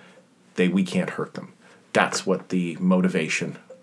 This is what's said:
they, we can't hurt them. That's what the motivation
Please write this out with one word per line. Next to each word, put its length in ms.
they, 120
we 160
can't 280
hurt 240
them. 180
That's 320
what 240
the 300
motivation 800